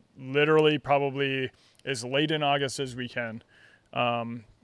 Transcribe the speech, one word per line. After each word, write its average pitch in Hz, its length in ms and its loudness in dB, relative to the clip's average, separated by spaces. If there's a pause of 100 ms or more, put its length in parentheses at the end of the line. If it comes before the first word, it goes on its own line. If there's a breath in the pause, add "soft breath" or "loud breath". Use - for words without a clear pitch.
(180)
literally 151 600 4
probably 139 760 0 (340 soft breath)
as 127 180 -4
late 139 280 0
in 151 120 0
August 143 380 0
as 127 160 -6
we 123 100 -8
can. 117 360 -8 (500 soft breath)
Um, 120 500 -2 (200)